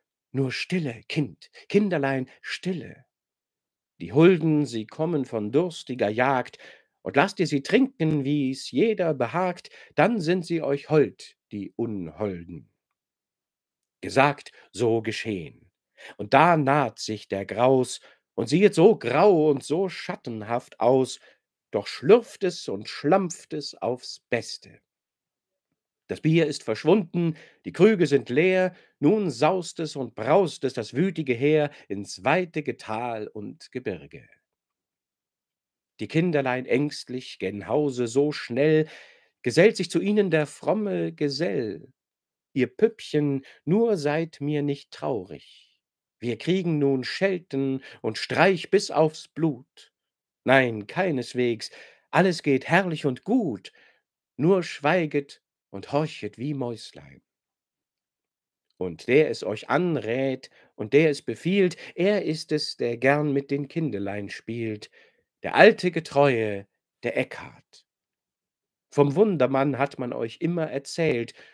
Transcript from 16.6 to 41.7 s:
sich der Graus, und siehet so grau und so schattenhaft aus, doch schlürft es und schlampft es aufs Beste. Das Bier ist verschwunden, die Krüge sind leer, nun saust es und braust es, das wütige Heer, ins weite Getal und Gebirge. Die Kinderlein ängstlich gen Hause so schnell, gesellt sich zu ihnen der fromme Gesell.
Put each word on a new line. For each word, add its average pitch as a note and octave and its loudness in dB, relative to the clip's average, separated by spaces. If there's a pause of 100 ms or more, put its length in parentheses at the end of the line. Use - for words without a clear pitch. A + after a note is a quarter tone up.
sich - -8
der G2 -6
Graus, B2 2 (360)
und A2 -4
siehet F#3 4
so G3 6
grau D#3 4
und C3+ -2
so F3+ -2
schattenhaft A#2 -8
aus, B2+ 4 (500)
doch G#2 -4
schlürft G#3+ 4
es F3+ -4
und G#2 -8
schlampft F3 -2
es D3+ -10
aufs - -8
Beste. - -8 (1300)
Das F#2+ -8
Bier D#3+ 4
ist - -8
verschwunden, E3 0 (300)
die - -8
Krüge E3+ 4
sind B2+ 2
leer, F#3 2 (240)
nun F#3 2
saust D#3+ -2
es D#3 -8
und B2+ -8
braust D3 2
es, C3 -2
das A2+ -8
wütige D#3 -2
Heer, D3 2 (160)
ins G2 -10
weite E3 -2
Getal A#2 -8
und G#2+ -14
Gebirge. E2+ -12 (1700)
Die G#2+ -8
Kinderlein C#3+ 0
ängstlich C3 -4
gen F#2+ -8
Hause B2 0
so C#3 2
schnell, D#3 2 (540)
gesellt F3+ 4
sich F3+ -6
zu F3 -2
ihnen G3 0
der D#3 2
fromme F3 -4
Gesell. C#3+ -4 (640)